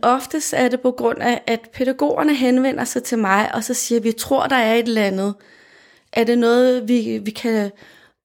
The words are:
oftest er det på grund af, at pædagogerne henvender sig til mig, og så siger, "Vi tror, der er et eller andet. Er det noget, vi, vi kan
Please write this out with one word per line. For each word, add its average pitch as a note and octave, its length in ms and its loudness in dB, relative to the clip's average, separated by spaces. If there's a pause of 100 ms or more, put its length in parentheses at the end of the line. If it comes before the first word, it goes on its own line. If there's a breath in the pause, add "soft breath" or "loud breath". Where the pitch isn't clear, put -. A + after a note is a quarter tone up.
oftest C4+ 540 0
er B3 120 2
det B3+ 120 -2
på B3+ 100 2
grund A#3+ 280 -2
af, A#3+ 280 0
at A3+ 280 -4
pædagogerne D4 600 0
henvender B3+ 500 2
sig B3 180 -6
til A#3+ 160 -4
mig, G3+ 360 0
og A3 100 -4
så B3 100 -4
siger, A#3 260 0
"Vi A3 120 0
tror, C4+ 340 0
der C4 100 0
er A3+ 180 2
et A#3 140 0
eller A3 140 0
andet. G3 320 -2 (760 soft breath)
Er A#3 120 2
det A#3+ 140 2
noget, A#3+ 500 4
vi, A3+ 300 0
vi G#3 120 -6
kan G#3+ 400 -2 (540 loud breath)